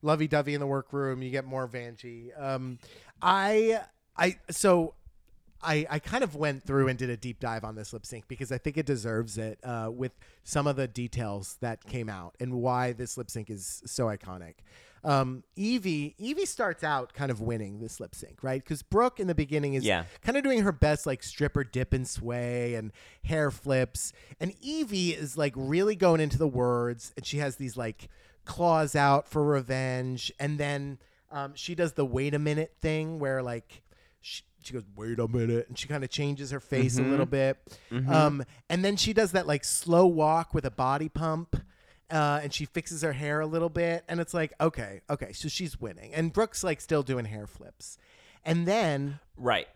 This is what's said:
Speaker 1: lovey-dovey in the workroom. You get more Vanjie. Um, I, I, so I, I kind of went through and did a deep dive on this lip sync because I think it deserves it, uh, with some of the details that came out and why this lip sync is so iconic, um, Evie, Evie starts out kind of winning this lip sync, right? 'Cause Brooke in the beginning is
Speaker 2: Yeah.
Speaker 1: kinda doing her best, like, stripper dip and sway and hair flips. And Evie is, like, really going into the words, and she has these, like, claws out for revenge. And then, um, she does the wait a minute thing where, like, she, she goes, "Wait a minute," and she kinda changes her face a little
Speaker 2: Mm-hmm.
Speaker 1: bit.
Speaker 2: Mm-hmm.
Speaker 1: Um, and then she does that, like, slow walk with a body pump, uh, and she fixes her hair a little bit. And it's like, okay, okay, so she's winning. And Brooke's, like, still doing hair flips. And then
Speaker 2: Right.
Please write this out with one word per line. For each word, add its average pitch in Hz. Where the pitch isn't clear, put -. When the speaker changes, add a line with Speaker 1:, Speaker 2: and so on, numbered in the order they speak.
Speaker 1:
lovey-dovey 151
in 143
the 143
workroom. 135
You 131
get 135
more 131
Vanjie. 120
Um, 131
I, 208
I, 180
so 175
I, 156
I 151
kind 247
of 156
went 147
through 135
and 127
did 123
a 117
deep 123
dive 113
on 110
this 107
lip 110
sync 113
because 127
I 127
think 147
it 147
deserves 113
it, 110
uh, 117
with 123
some 143
of 143
the 131
details 110
that 113
came 117
out 90
and 127
why 123
this 117
lip 123
sync 110
is 95
so -
iconic, 92
um, 131
Evie, 185
Evie 294
starts 185
out 143
kind 135
of 110
winning 110
this 117
lip -
sync, -
right? 131
'Cause 151
Brooke 233
in 185
the 175
beginning 147
is 131
Speaker 2:
Yeah. 92
Speaker 1:
kinda 269
doing 262
her 196
best, 151
like, 135
stripper 143
dip 127
and 127
sway 120
and 110
hair 151
flips. 131
And 175
Evie 208
is, 147
like, 147
really 165
going 170
into 147
the 156
words, 123
and 123
she 139
has 143
these, 131
like, 113
claws 160
out 143
for 151
revenge. 127
And 147
then, 139
um, 139
she -
does 165
the 143
wait 135
a 147
minute 151
thing 156
where, 135
like, 120
she, -
she -
goes, 120
"Wait 110
a 117
minute," 117
and 120
she -
kinda 139
changes 143
her 139
face 127
a 123
little 135
Speaker 2:
Mm-hmm. 123
Speaker 1:
bit. 135
Speaker 2:
Mm-hmm. 131
Speaker 1:
Um, 151
and 180
then 202
she 214
does 196
that, 180
like, 147
slow 170
walk 160
with 151
a 127
body 139
pump, 160
uh, 147
and 147
she 156
fixes 160
her 160
hair 147
a 156
little 165
bit. 170
And 170
it's -
like, 160
okay, 113
okay, 127
so -
she's 170
winning. 107
And 165
Brooke's, -
like, 170
still 151
doing 123
hair 104
flips. -
And 170
then 147
Speaker 2:
Right. 123